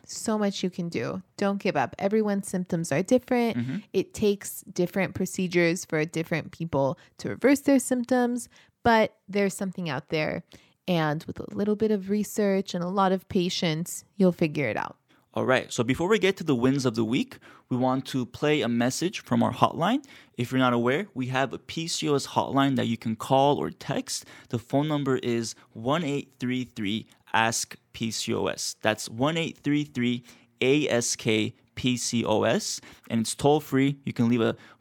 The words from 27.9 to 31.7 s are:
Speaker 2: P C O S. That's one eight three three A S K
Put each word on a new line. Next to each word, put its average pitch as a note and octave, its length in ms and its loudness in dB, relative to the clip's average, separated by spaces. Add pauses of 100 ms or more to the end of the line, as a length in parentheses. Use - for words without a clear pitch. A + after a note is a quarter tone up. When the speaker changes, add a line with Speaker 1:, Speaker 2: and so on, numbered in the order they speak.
Speaker 2:
P A2+ 180 -4
C A2 220 -4
O F#2+ 140 0
S. - 340 -6
That's G#2+ 280 0
one C#3 280 -2
eight E3 220 -6
three D3 260 0
three B2 400 -2 (340)
A C#3 300 4
S A#2+ 260 0
K A2 380 0 (220)